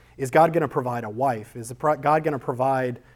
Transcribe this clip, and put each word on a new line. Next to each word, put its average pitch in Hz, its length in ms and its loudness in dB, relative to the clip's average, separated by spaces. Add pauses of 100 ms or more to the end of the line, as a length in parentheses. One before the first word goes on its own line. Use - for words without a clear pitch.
(180)
Is 135 120 -4
God 160 220 6
gonna 160 160 2
provide 120 380 -4
a 107 40 -8
wife? 110 460 -4
Is 113 140 -12
the 127 60 -12
pro-, 151 200 0
God 147 300 2
gonna 147 140 -2
provide 127 600 -2 (160)